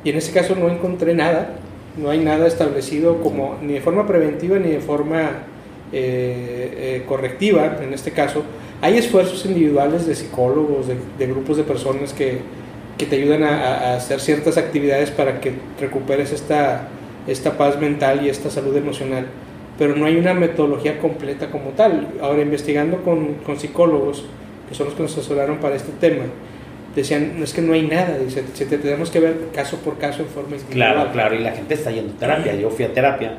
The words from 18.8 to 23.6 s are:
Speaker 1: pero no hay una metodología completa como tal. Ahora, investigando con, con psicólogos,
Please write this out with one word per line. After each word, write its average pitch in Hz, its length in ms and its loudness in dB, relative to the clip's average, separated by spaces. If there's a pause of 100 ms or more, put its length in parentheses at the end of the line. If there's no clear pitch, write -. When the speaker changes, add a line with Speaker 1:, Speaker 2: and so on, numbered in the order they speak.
Speaker 1:
pero 143 180 4
no 151 80 2
hay 165 140 4
una 180 160 4
metodología 151 640 2
completa 139 520 -4
como 135 200 -6
tal. 165 380 4 (120)
Ahora, 147 220 2
investigando 147 560 0
con, 156 380 0
con 143 220 -6
psicólogos, 147 680 2 (420)